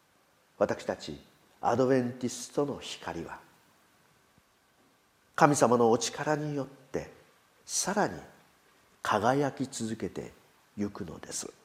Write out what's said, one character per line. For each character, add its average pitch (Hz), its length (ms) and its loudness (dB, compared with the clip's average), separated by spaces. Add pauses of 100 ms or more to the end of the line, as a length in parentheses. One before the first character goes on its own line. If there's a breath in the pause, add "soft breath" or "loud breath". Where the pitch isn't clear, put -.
(580)
私 - 260 0
た 95 120 -4
ち 73 220 -12 (440)
ア 113 140 2
ド 127 100 4
ベ 131 160 4
ン 120 100 -4
テ 127 140 -6
ィ 117 40 -4
ス - 200 -12
ト 143 160 0
の 110 120 -6
光 - 460 -10
は、 - 140 -14 (2000)
神 147 220 6
様 120 220 6
の 117 120 6
お 117 60 6
力 151 400 -2
に 147 180 -4
よ 139 100 -4
っ - 20 -8
て、 - 440 -10 (540)
さ - 300 -4
ら 196 120 2
に 85 140 -6 (840)
輝 131 480 2
き 127 180 -6
続 113 260 -6
け 95 120 -6
て - 240 -10 (440)
ゆ 101 120 -2
く 101 160 -10
の 78 160 -12
で - 100 -14
す。 - 220 -8 (120)